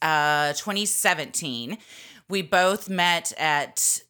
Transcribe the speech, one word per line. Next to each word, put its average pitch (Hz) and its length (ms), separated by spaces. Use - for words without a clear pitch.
uh, 147 520
twenty 202 320
seventeen. 151 920
We 196 140
both 185 460
met 175 480
at - 720